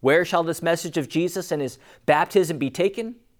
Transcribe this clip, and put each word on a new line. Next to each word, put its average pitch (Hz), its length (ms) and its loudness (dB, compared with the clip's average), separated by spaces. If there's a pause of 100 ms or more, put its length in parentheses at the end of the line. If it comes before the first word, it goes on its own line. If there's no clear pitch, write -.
"Where 151 220 4
shall 170 200 0
this 165 180 -4
message 170 360 -2
of 139 120 -4
Jesus 175 420 -2
and 151 120 -2
his 127 160 -8 (260)
baptism 160 540 2
be 135 100 0
taken? 196 460 -2 (240)